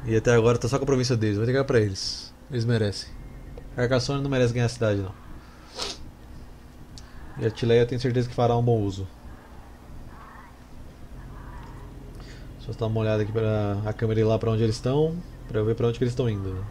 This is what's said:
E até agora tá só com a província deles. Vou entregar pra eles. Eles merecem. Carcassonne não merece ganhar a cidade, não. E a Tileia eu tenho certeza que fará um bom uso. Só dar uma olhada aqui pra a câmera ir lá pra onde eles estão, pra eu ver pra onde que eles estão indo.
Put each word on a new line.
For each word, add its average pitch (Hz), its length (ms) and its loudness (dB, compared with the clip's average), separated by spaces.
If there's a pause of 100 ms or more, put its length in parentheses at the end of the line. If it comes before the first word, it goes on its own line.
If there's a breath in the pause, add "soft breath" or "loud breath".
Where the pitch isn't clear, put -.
E 113 80 2
até 110 200 4
agora 117 220 8
tá 120 100 0
só 135 100 2
com 131 60 2
a - 20 0
província 127 320 4
deles. 107 180 2
Vou 104 80 2
entregar 127 200 2
pra 127 160 4
eles. - 520 -2 (200)
Eles 120 120 -2
merecem. 110 460 0 (680)
Carcassonne 127 460 2
não 139 80 0
merece 127 240 4
ganhar 120 140 2
a - 20 4
cidade, 104 320 2
não. 95 100 -4 (2250 loud breath)
E 110 60 -2
a 110 40 4
Tileia 117 320 6
eu 120 60 4
tenho 123 120 -2
certeza 123 300 2
que - 60 -8
fará 120 200 4
um 120 60 4
bom 117 200 4
uso. 95 260 -2 (3500 loud breath)
Só - 120 -10
dar 113 140 -4
uma 110 140 0
olhada 110 240 2
aqui 104 80 -4
pra 107 520 0
a 107 100 -2
câmera 110 260 0
ir 113 40 6
lá 110 140 4
pra 113 140 2
onde 110 120 2
eles 110 120 2
estão, 151 400 2 (320)
pra 113 120 -2
eu 107 60 2
ver 113 100 2
pra 117 120 2
onde 117 100 0
que - 60 2
eles 120 100 0
estão 123 160 2
indo. 98 420 -4